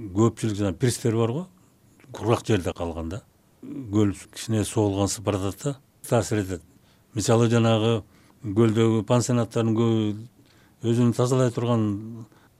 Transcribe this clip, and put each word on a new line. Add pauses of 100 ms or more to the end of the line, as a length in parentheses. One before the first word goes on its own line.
(160)
көпчүлүк
жана
пирстер
бар
го, (680)
кургак
жерде
калган
да. (400)
Көл (180)
кичине
соолгансып
баратат
да, (320)
таасир
этет. (480)
Мисалы,
жанагы (400)
көлдөгү
пансионаттардын
көбү
өзүн
тазалай
турган (340)